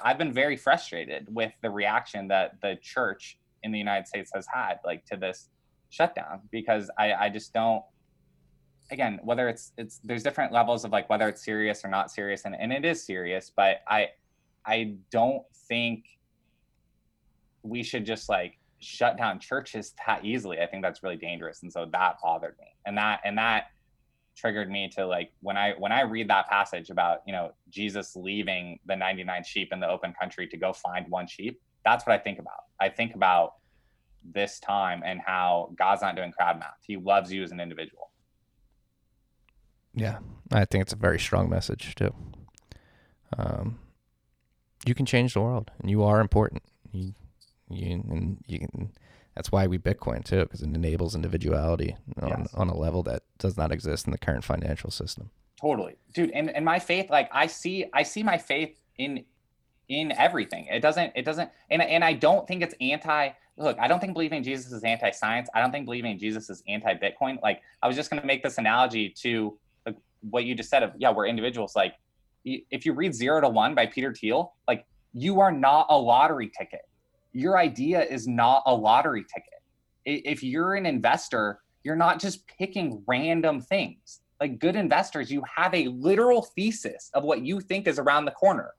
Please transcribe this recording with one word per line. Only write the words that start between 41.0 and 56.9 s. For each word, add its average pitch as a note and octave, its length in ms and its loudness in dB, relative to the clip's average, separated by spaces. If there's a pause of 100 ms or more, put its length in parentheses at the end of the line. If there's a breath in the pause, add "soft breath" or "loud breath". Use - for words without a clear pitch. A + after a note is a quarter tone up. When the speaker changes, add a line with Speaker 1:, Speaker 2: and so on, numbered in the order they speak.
Speaker 2:
strong F#2 300 2
message - 460 -2
too. - 200 0 (1200 soft breath)
Um, - 400 -4 (1080)
you B2 80 2
can C3 120 0
change B2 280 2
the G2 60 2
world, A#2+ 300 -2 (100)
and F#2+ 100 -2
you G#2 120 4
are G#2 180 8
important. - 420 2 (300)
You, F#2+ 200 -6 (560)
you, F#2 180 -8 (240)
and E2+ 360 -2
you - 140 -6
can, - 320 -8 (420 soft breath)
that's - 160 -8
why G2 160 4
we F2+ 120 0
Bitcoin - 460 -2
too, F#2 220 2
'cause - 160 -12
it E2 120 -4
enables E2 400 0
individuality E2 840 0 (240)
on, C#2+ 80 -2
Speaker 1:
Yes. A#2 260 -4
Speaker 2:
on F#2+ 140 0
a E2 80 -2
level E2 280 0
that - 180 -4 (160)
does F#2+ 180 -2
not D#2 160 0
exist D#2 340 -4
in D#2 60 -2
the D#2 60 -4
current - 260 -2
financial - 460 -4
system. - 400 -10 (300)
Speaker 1:
Totally, B2+ 360 -2 (160)
dude. E3 200 0
And, D#3 180 -2
and D3+ 140 -4
my E3+ 140 4
faith, F#3 300 -2